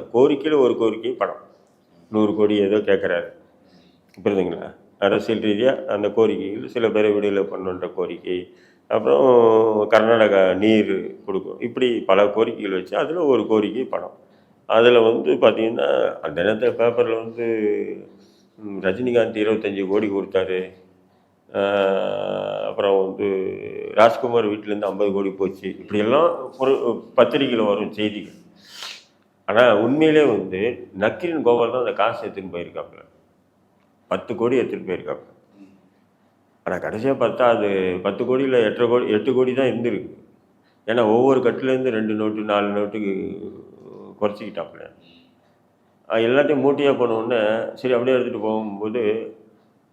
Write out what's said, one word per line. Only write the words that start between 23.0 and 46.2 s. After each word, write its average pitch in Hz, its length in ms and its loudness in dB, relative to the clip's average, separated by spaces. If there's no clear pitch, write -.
ராஜ்குமார் 120 560 4
வீட்டுல 104 220 -6
இருந்து 104 180 -4
ஐம்பது 101 220 0
கோடி 98 200 -2
போச்சு, 95 360 -6
இப்படியெல்லாம் 113 480 0
ஒரு 131 140 2
பத்திரிகையில 123 520 2
வரும் 101 260 -2
செய்திகள். 104 420 -6
ஆனா 107 160 4
உண்மையிலே 151 500 4
வந்து 95 360 -2
நக்கீரன் 143 480 -2
கோபால் 120 260 2
தான் 127 120 -4
அந்த 104 80 -4
காசை 110 280 -2
எடுத்துன்னு 95 340 -12
போயிருக்காப்புல. 85 460 -12
பத்து 95 240 -6
கோடி 120 220 0
எடுத்துட்டு 101 320 -4
போயிருக்காப்புல. 73 420 -8
ஆனா 90 120 -4
கடைசியா 104 380 -4
பார்த்தா 123 320 0
அது 107 220 2
பத்து 98 200 -2
கோடியில 127 400 2
எட்டரை 107 260 0
கோடி, 120 220 2
எட்டு 110 220 0
கோடி 127 200 2
தான் 127 180 0
இருந்திருக்கு. 113 400 -4
ஏன்னா 117 200 0
ஒவ்வொரு 127 340 4
கட்டுலேருந்து 127 560 -2
ரெண்டு 110 160 -2
நோட்டு, 107 300 -4
நாலு 104 320 0
நோட்டுக்கு 104 380 -4
குறைச்சிக்கிட்டாப்புல. 101 640 -8
அஹ், 110 120 0